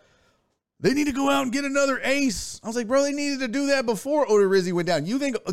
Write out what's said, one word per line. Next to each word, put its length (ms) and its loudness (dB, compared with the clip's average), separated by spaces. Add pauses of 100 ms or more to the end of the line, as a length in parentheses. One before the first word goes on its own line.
(800)
"They 140 2
need 140 0
to 60 -2
go 160 0
out 140 2
and 80 -4
get 140 -2
another 380 0
ace." 600 -2
I 40 -8
was 80 -6
like, 120 -4
"Bro, 160 2
they 100 0
needed 260 -4
to 80 -2
do 200 -2
that 180 2
before 420 0
Odorizzi 460 4
went 140 0
down." 180 0
You 120 -2
think, 200 -2 (160)